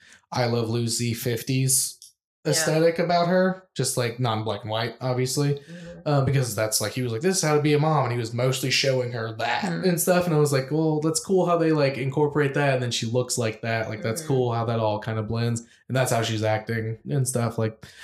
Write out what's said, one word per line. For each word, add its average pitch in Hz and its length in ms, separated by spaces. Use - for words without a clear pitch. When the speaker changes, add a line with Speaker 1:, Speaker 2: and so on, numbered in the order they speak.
Speaker 1:
I 127 140
Love 117 240
Lucy 117 420
fifties 131 840
Speaker 2:
Yeah. 156 60
Speaker 1:
aesthetic 160 460
about 170 300
her, 185 360
just, 127 220
like, 120 240
non-black 107 420
and 110 80
white, 113 320
obviously. 131 520
Speaker 2:
Mm-hmm. - 360
Speaker 1:
Uh, 143 140
because 123 340
that's, 107 280
like, 104 100
he 131 80
was 123 100
like, 113 120
"This 185 160
is - 40
how 151 120
to 147 80
be 151 100
a 147 60
mom," 151 260
and 120 80
he 120 60
was 113 160
mostly 127 360
showing 127 420
her 113 260
that 117 260
Speaker 3:
Hmm. 170 200
Speaker 1:
and 175 140
stuff, 180 280
and 165 80
I 151 40
was 147 140
like, 131 180
"Well, 151 300
that's 156 200
cool 185 260
how 170 100
they, 160 160
like, 143 240
incorporate 143 560
that," 143 220
and 127 80
then 120 80
she 117 160
looks 123 320
like 110 240
that. 113 260
Like, 107 140
that's 113 180
Speaker 2:
Mm-hmm. - 80
Speaker 1:
cool 127 240
how 117 140
that 117 120
all 107 200
kind 110 200
of 107 80
blends, 117 360
and 123 80
that's 131 160
how 117 80
she's 113 240
acting 110 540
and 139 180
stuff. 117 300
Like, 110 260